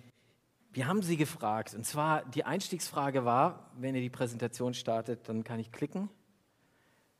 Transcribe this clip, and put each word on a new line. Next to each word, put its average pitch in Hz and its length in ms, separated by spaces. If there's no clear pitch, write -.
wir 131 160
haben 196 140
sie 170 140
gefragt, 110 560
und 107 140
zwar 151 380
die 131 180
Einstiegsfrage 143 840
war, 139 520
wenn 131 180
ihr 127 60
die 123 100
Präsentation 120 640
startet, 113 540
dann 110 160
kann 113 160
ich 113 100
klicken. 190 400